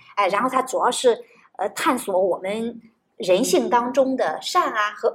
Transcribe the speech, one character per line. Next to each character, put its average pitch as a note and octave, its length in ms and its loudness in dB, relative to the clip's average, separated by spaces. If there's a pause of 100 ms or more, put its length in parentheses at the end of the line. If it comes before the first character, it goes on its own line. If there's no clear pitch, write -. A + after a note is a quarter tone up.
(160)
哎， G3+ 140 2
然 G3+ 120 0
后 C4 80 0
他 B3+ 140 0
主 F3+ 160 -4
要 G#3 100 2
是， A#3+ 360 0 (320)
呃， G3+ 120 -4
探 C4+ 260 0
索 G3 240 -2
我 F#3 200 0
们 A3+ 420 -6 (360)
人 F#3 260 2
性 C#4 260 2
当 B3 220 2
中 C4 240 2
的 E3 260 -2
善 E4 300 0
啊 G#3+ 240 -2
和 - 200 -2